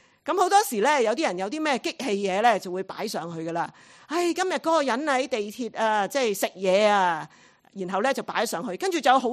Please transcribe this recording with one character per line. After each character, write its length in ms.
噉 160
好 80
多 140
時 180
呢， 220
有 100
啲 140
人 100
有 100
啲 140
咩 160
激 140
氣 140
嘢 140
呢， 180
就 120
會 100
擺 260
上 240
去 160
㗎 40
喇。 180
「唉， 260
今 100
日 120
嗰 40
個 220
人 240
喺 220
地 240
鐵 260
啊， 320
即 80
係 160
食 140
嘢 280
啊。」 420
然 180
後 100
呢， 100
就 120
擺 200
上 240
去， 80
跟 140
住 100
就 120
有 80
好 140